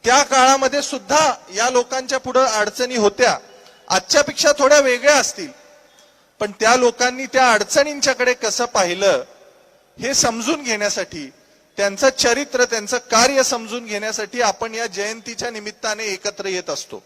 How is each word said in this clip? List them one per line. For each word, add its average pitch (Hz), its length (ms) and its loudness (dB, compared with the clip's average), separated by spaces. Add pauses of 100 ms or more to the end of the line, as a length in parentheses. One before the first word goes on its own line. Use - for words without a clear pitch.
त्या 254 200 4
काळामध्ये 269 580 2
सुद्धा 277 520 0 (200)
या 220 160 -2
लोकांच्या 262 500 -2
पुढे 262 200 0
अडचणी 247 560 0
होत्या, 208 420 2 (500)
आजच्यापेक्षा 294 720 2
थोड्या 285 200 6
वेगळ्या 269 360 4
असतील, 202 340 -2 (920)
पण 208 180 -6
त्या 220 160 4
लोकांनी 254 500 0
त्या 254 260 2
अडचणींच्याकडे 262 840 0
कसं 240 300 -4
पाहिलं 185 580 0 (760)
हे 240 160 -6
समजून 254 500 -2
घेण्यासाठी, 208 600 -6 (520)
त्यांचं 202 320 0
चरित्र, 262 560 0
त्यांचं 226 320 -6 (140)
कार्य 254 320 4
समजून 233 420 -6
घेण्यासाठी 214 560 -6
आपण 226 340 -2
या 233 120 -6
जयंतीच्या 220 640 -8
निमित्ताने 214 560 -8
एकत्र 196 420 -8
येत 180 220 -6
असतो. 131 360 -10